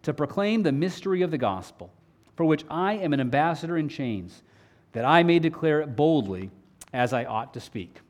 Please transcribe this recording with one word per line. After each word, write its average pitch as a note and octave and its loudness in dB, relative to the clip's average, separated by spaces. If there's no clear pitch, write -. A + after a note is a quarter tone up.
to - -4
proclaim G3+ -2
the D#3 2
mystery F3+ -2
of F3+ 0
the D#3+ -4
gospel, F#2+ -4
for E3 0
which D#3 2
I F#3 0
am F#3 -2
an C3+ 2
ambassador D#3 0
in D#3 -2
chains, G#2 -8
that A2+ -4
I D#3+ 6
may E3+ 6
declare D#3+ 0
it C#3+ -6
boldly G2+ 0
as B2 0
I B2 -2
ought A#2+ -6
to B2 -10
speak. - -12